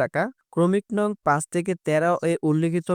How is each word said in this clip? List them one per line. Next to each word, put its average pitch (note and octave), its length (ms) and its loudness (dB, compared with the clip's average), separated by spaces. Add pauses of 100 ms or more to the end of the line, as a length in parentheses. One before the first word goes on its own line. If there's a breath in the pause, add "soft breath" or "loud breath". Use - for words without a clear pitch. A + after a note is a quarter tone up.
টাকা, C#3+ 220 -2 (280)
ক্রমিক F#3 340 2 (120)
নং G#3 120 0 (140)
পাঁচ D3+ 280 2
থেকে F3 200 -2 (120)
তেরো D#3+ 300 2 (180)
এ - 20 2 (160)
উল্লেখিত E3 460 0